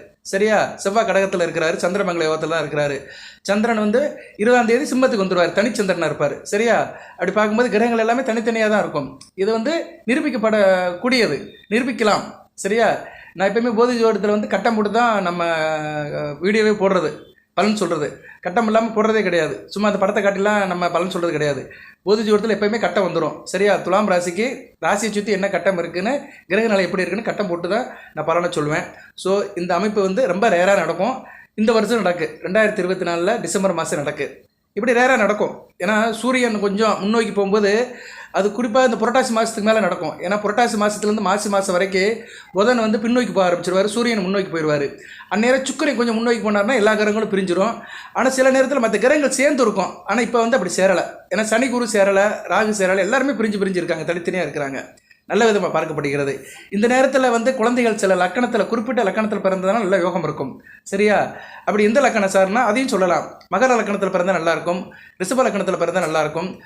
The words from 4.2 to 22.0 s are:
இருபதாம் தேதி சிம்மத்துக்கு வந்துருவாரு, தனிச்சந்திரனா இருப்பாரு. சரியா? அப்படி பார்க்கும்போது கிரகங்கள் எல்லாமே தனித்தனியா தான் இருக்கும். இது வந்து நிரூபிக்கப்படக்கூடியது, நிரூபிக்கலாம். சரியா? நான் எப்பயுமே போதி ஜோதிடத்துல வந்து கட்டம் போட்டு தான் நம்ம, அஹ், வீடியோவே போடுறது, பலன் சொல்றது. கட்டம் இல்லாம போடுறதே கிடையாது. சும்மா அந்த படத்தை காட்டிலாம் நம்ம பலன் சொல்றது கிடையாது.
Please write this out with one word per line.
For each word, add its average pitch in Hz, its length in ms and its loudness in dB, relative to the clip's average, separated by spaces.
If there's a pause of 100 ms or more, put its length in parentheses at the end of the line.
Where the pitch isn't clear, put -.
இருபதாம் 240 280 4
தேதி 233 200 2
சிம்மத்துக்கு 247 380 2
வந்துருவாரு, 175 280 2
தனிச்சந்திரனா 190 560 0
இருப்பாரு. 147 340 -2
சரியா? 214 360 2 (340)
அப்படி 180 200 -4
பார்க்கும்போது 214 380 2
கிரகங்கள் 226 300 2
எல்லாமே 233 220 2
தனித்தனியா 226 480 0
தான் 214 100 2
இருக்கும். 147 400 -4 (160)
இது 196 160 0
வந்து 226 220 -2 (340)
நிரூபிக்கப்படக்கூடியது, 214 1300 2 (320)
நிரூபிக்கலாம். 214 540 0 (320)
சரியா? 214 340 2 (440)
நான் 190 160 0
எப்பயுமே 233 260 0
போதி 240 280 2
ஜோதிடத்துல 214 260 2
வந்து 208 180 0
கட்டம் 220 280 0
போட்டு 208 160 0
தான் 220 320 2
நம்ம, 175 220 -2 (640)
அஹ், 147 320 -6
வீடியோவே 214 280 2
போடுறது, 185 400 2 (440)
பலன் 208 220 2
சொல்றது. 165 320 -2 (340)
கட்டம் 190 240 -2
இல்லாம 220 240 2
போடுறதே 214 320 2
கிடையாது. 170 460 0
சும்மா 208 200 -2
அந்த 190 120 0
படத்தை 202 240 0
காட்டிலாம் 196 440 0
நம்ம 175 240 -2
பலன் 175 180 0
சொல்றது 170 220 -2
கிடையாது. 147 300 -2 (420)